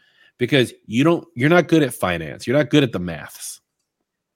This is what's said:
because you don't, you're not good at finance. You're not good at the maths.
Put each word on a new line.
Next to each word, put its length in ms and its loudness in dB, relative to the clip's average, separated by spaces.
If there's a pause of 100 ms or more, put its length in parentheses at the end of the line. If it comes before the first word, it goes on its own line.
(360)
because 380 0 (120)
you 180 0
don't, 300 2
you're 140 0
not 200 4
good 140 2
at 120 -2
finance. 520 -6
You're 100 0
not 140 0
good 120 4
at 100 -2
the 60 -6
maths. 640 -12 (760)